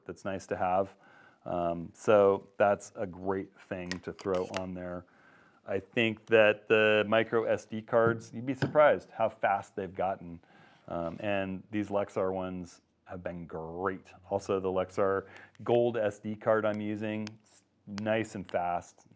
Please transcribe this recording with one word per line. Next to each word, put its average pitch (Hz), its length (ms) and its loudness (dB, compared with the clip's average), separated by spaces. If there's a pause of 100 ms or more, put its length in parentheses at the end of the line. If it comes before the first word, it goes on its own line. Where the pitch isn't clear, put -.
that's - 180 -14
nice 95 220 -8
to 101 100 -4
have. 92 380 0 (500)
Um, 85 480 -4
so 98 540 4 (120)
that's 101 360 2
a 107 140 -8
great 95 420 -4 (180)
thing 90 200 -8 (160)
to 85 80 -8
throw 92 360 -2 (120)
on 92 120 -8
there. 90 320 -10 (600)
I 98 140 -2
think 113 460 -2
that 107 420 6
the 107 400 6
micro 113 340 2
S 110 220 0
D 110 180 -10
cards, 113 500 2
you'd 117 140 -10
be 135 80 -4
surprised 151 560 4
how 113 180 -2
fast 98 460 -2
they've 95 220 -6
gotten. 90 420 -4 (480)
Um, 85 320 -6
and 95 420 -2 (120)
these 104 160 -2
Lexar 101 440 -2
ones 92 500 -8 (240)
have 92 180 -14
been 87 220 -8
great. 85 600 -6 (240)
Also, 98 300 0
the 95 80 -2
Lexar 95 560 0 (400)
Gold 120 320 2
S 107 240 -2
D 107 160 -8
card 110 280 2
I'm 107 160 0
using, 107 480 -4 (720)
nice 110 360 -2
and 92 120 -10
fast, 87 680 -4